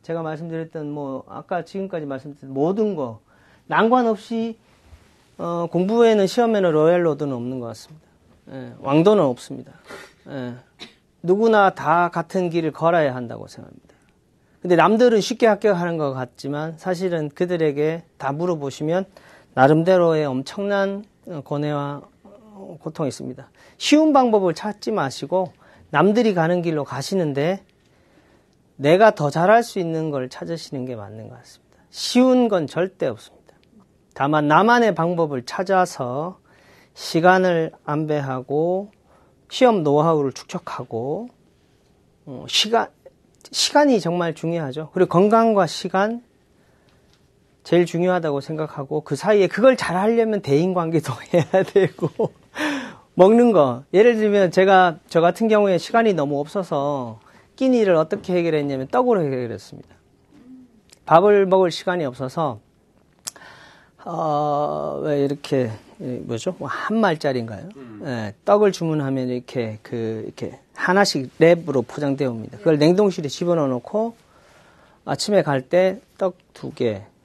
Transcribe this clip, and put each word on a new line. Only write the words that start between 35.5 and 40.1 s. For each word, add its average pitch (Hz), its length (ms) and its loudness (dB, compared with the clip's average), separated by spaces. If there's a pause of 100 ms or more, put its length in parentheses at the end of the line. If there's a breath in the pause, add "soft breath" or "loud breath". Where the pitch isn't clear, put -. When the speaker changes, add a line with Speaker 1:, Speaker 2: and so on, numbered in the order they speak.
Speaker 1:
시간을 175 800 2 (120)
안배하고 151 1040 -4 (600 soft breath)
시험 226 320 2
노하우를 147 500 2